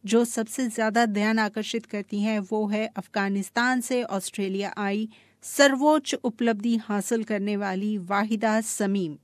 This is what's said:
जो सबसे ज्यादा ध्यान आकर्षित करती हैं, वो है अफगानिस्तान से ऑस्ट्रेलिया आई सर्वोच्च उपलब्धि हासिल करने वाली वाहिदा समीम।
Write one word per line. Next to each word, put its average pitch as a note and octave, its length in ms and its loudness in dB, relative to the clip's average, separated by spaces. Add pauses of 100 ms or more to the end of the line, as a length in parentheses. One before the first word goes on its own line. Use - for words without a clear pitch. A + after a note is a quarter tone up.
जो A3+ 220 4
सबसे A#3 420 -4
ज्यादा A3 380 2
ध्यान G#3+ 340 2
आकर्षित G#3+ 460 -2
करती G#3 360 -6
हैं, G#3+ 180 0
वो G#3+ 280 -2
है G#3+ 180 0 (120)
अफगानिस्तान G3+ 840 0
से B3 220 -2
ऑस्ट्रेलिया G3 760 -4
आई G#3 300 -2 (360)
सर्वोच्च C#4+ 720 4 (100)
उपलब्धि A3+ 520 0 (120)
हासिल G#3 360 -2
करने G3+ 340 -2
वाली G3+ 400 -2
वाहिदा G#3+ 640 2
समीम। G3 640 -2